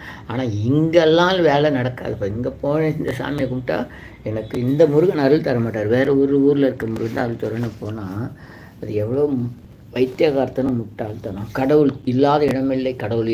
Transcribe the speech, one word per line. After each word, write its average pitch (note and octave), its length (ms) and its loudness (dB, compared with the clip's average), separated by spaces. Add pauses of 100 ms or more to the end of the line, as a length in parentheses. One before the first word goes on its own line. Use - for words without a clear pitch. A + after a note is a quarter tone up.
(280)
ஆனா A#2+ 160 -4
இங்கெல்லாம் D#3+ 960 4
வேலை D3 300 4
நடக்காது. B2 400 -4
இப்ப G#2 160 -4
இங்க A#2+ 220 -4
போன D3+ 400 -2
இந்த D3 300 -4
சாமியை C3+ 280 -4
கும்பிட்டா B2+ 300 -4 (460)
எனக்கு A2 360 -6
இந்த C#3+ 280 4
முருகன் D3+ 380 2
அருள் D#3 220 4
தர B2 120 0
மாட்டார். G#2+ 280 -2
வேற B2+ 280 2
ஒரு C#3 260 2
ஊர்ல C#3 260 4
இருக்க A2+ 200 -4
முருகன் A2+ 300 -4
தான் B2 100 -2
அருள் A2+ 160 -6
தரும்னு A2+ 360 -4
போனா G#2+ 260 -8 (760)
அது A2 120 -8
எவ்வளோ A#2 320 0 (680)
பைத்தியகாரத்தனம், C3 880 0
முட்டாள்தனம். G#2+ 680 -10
கடவுள் C#3 400 4 (140)
இல்லாத C#3 400 4
இடமில்லை, C3 500 0
கடவுள் A2+ 380 -2